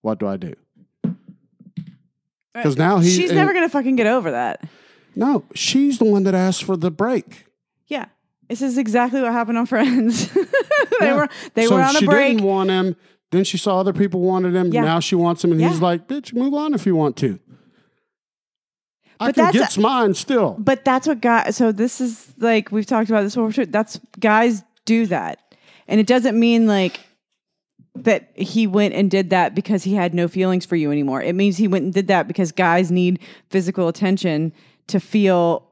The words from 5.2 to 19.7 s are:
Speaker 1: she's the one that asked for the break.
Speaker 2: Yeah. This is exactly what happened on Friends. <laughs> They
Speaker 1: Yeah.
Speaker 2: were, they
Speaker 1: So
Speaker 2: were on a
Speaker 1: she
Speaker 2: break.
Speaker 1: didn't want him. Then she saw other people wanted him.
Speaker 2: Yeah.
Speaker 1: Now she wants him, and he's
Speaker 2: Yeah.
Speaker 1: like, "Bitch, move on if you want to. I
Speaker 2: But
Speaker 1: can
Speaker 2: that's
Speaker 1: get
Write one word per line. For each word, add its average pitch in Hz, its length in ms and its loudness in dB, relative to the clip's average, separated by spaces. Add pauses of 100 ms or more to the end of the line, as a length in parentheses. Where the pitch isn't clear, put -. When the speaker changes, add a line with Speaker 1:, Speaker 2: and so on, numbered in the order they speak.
Speaker 1:
she's 277 440 0
the 233 60 2
one 202 200 4
that 190 100 2
asked 185 300 0
for 190 120 -4
the 175 140 -2
break. 214 560 -6 (400)
Speaker 2:
Yeah. 277 200 -8 (420)
This 226 140 -8
is 254 160 -2
exactly 240 440 0
what 233 100 -2
happened 233 260 -2
on 240 80 0
Friends. 247 680 0
<laughs> 349 60 0 (640)
They 320 60 4
Speaker 1:
Yeah. 277 100 2
Speaker 2:
were, 294 120 0 (260)
they 226 120 2
Speaker 1:
So 233 100 4
Speaker 2:
were 262 60 4
on 277 140 2
a - 20 4
Speaker 1:
she 302 80 2
Speaker 2:
break. 277 300 4
Speaker 1:
didn't 202 100 0
want 190 240 0
him. 185 260 0 (360)
Then 180 120 2
she 185 140 -6
saw 190 220 0
other 190 120 0
people 185 280 0
wanted 185 340 0
him. 180 180 0
Speaker 2:
Yeah. - 120 2
Speaker 1:
Now 165 160 2
she 175 160 -2
wants 170 260 0
him, 175 100 2
and 160 80 2
he's 165 200 2
Speaker 2:
Yeah. 175 40 0
Speaker 1:
like, 175 220 0
"Bitch, 277 260 -10
move 262 220 -2
on 302 200 -2
if 202 120 -2
you 190 80 2
want 151 220 0
to. 110 240 -4 (1800)
I 220 80 -2
Speaker 2:
But 277 60 -2
Speaker 1:
can 320 100 4
Speaker 2:
that's 339 120 4
Speaker 1:
get - 200 2